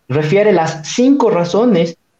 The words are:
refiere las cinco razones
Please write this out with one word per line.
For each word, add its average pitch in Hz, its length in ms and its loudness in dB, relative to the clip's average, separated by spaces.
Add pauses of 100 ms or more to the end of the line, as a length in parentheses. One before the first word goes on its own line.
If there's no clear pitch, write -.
refiere 156 420 0
las 160 340 -2
cinco 262 440 2
razones 175 680 0 (240)